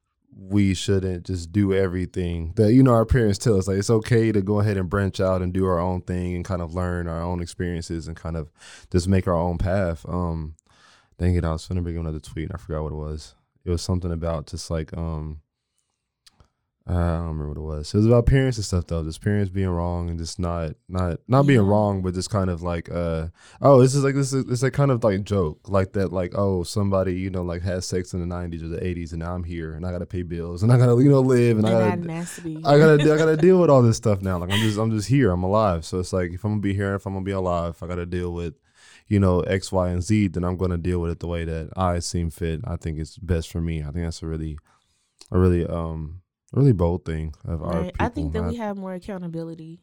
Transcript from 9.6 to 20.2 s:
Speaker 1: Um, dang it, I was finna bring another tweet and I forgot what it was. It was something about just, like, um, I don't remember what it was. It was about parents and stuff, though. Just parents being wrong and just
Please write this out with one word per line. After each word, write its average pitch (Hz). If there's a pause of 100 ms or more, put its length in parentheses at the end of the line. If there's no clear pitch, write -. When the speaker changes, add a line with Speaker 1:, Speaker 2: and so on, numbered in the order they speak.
Speaker 1:
Um, 82 (640)
dang 90
it, 85
I 80
was 80
finna 87
bring 85
another 78
tweet 76
and -
I -
forgot 78
what 76
it 76
was. 76 (300)
It 92
was 85
something 90
about 82
just, -
like, 80
um, 78 (1400)
I 80
don't 85
remember 78
what 73
it - (180)
was. 76
It 101
was 107
about 120
parents 131
and 101
stuff, 87
though. 82
Just 78
parents 104
being 95
wrong 87
and 85
just 82